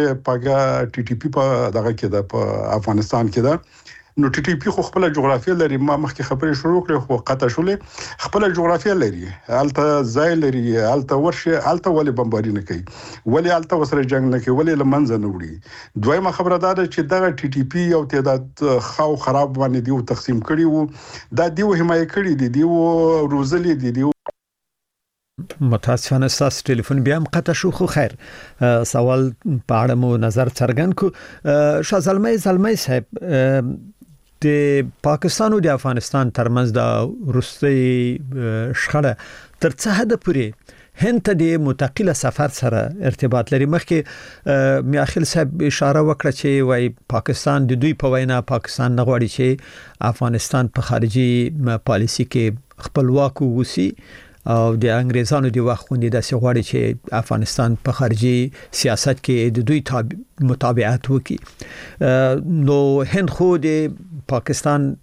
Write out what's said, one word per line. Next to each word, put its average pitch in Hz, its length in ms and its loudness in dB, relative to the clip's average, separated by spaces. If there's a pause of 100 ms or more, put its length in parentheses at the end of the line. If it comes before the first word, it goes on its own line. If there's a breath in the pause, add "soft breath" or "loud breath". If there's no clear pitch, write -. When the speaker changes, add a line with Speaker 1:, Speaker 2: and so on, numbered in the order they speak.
(240)
Speaker 1:
پګه 131 340 0 (340)
ټي 127 120 -6
ټي 117 120 -2
پي 135 140 -4
په 127 440 0
دغه 113 180 0
کې 110 140 -4
ده، 101 160 0
په 98 180 -4 (400)
افغانستان 107 500 0
کې 110 100 -2
ده. 147 200 2 (600 loud breath)
نو 139 80 4
ټي 135 140 -2
ټي 175 180 0
پي 196 100 -2
خو 185 120 -2
خپله 190 280 0
جغرافیه 139 440 0
لري، 156 240 0
ما 143 180 2
مخکې 143 340 -4
خبرې 143 240 0
شروع 165 300 0
کړې 156 160 0
خو 127 180 -2
قطع 131 300 -2
شولې. 185 280 0 (440 loud breath)
خپله 208 300 0
جغرافیه 170 440 2
لري، 98 340 -2 (200)
هلته 143 560 2
ځای 147 320 2
لري، 127 420 0
هلته 131 380 2
ورشي، 165 400 0
هلته 175 360 0
ولې 156 180 2
بمباري 113 420 -2
نه 101 100 -2
کوي؟ 90 220 -8 (440 loud breath)
ولې 160 200 2
هلته 170 280 0
ورسره 147 280 0
جنګ 131 200 0 (100)
نه 127 60 0
کوي؟ 123 180 0
ولې 160 240 2
له - 20 0
منځه 135 400 2
نه 101 80 -2
وړي؟ 82 220 -10 (420 loud breath)
دویمه 160 360 0
خبره 180 260 0
دا 185 160 2
ده 185 120 2
چې - 140 -4
دغه 185 300 2
ټي 139 180 -4
ټي 135 160 0
پي 170 160 -2
یو 170 260 2
تعداد، 131 380 0 (180)
اه، 135 180 2
خاو 151 360 -2
خراب 135 400 0
باندې 131 220 0
دیو 123 240 -2
تقسیم 117 380 -2
کړي 156 260 0
وو، 156 220 2 (440 loud breath)
دا 160 160 2
دیو 190 260 0
حمایه 170 320 2
کړي 190 280 -2
دي، 131 140 0
دیو 165 840 2
روزلي 156 420 0
دي، 127 180 -2
دیو 131 200 0 (1500)
Speaker 2:
متاسفانه 123 640 0
ستاسو - 400 -2
ټلیفون 131 320 0
بیا 135 180 2
هم 160 60 0
قطع 165 300 -2
شو، - 180 0
خو - 140 -2
خیر، 143 260 0
اه، - 720 -2
سوال 127 480 2 (360)
په 117 180 2
اړه 127 80 2
مو 120 240 2
نظر 117 320 0
څرګند 151 440 0
کړو. 190 160 0 (360 loud breath)
اه، 147 360 4
شاه 190 180 0
زلمی، 196 380 2
زلمی 190 380 2
صاحب، 127 280 -2 (180)
اه، 135 500 0 (720)
د 151 40 2 (560)
پاکستان 180 500 0
او 208 60 4
د 165 80 2
افغانستان 131 640 0
ترمنځ 120 380 0 (100)
د - 20 2 (480)
وروستۍ، 131 540 0 (380)
اه، 120 540 -4
شخړه 143 400 0 (480 loud breath)
تر 175 80 2
څه - 180 -6
حده 220 280 2
پورې 143 300 -2 (560 soft breath)
هند 240 200 2
ته 208 120 0
د 165 100 2 (220)
متقله 139 480 0
سفر 139 340 -2
سره 113 320 -2 (300)
ارتباط 120 440 0
لري؟ 135 120 2
مخکې، 165 380 0
اه، 135 760 -2 (140)
میاخیل 147 300 0
صاحب 160 380 -2
اشاره 147 400 2
وکړه 151 300 0
چې 139 380 0
وایي 123 200 2 (200)
پاکستان، 135 580 0
د 120 140 0
دوی 156 120 2
په 143 140 -2
وینا 131 340 2
پاکستان 123 540 -2
نه 123 80 2
غواړي 120 320 2
چې 127 260 2 (400 loud breath)
افغانستان 117 640 0
په 127 140 -4
خارجي، 117 500 0 (240)
م، 120 220 -2
پالیسي 113 560 0
کې 117 100 2 (340)
خپلواک 135 640 0
واوسي 123 500 0 (560 loud breath)
او 113 280 2
د 113 100 0
انګریزانو 123 640 0
د 117 80 -2
وخت 120 320 -2
غوندې 117 280 0
داسې 113 240 -2
غواړي 123 280 2
چې 117 260 0 (160)
افغانستان 113 640 -2 (100)
په 131 60 -2
خارجي 123 460 0 (340 loud breath)
سیاست 127 540 0
کې 127 120 2 (200)
د 117 100 0
دوی 151 140 2
تاب-، 127 340 -4 (360)
متابعت 123 600 0
وکړي. 135 260 -2 (640 loud breath)
اه، 131 340 2 (340)
نو 139 340 4 (100)
هند 185 160 0
خو 175 280 2
د 156 100 0 (600)
پاکستان 139 760 0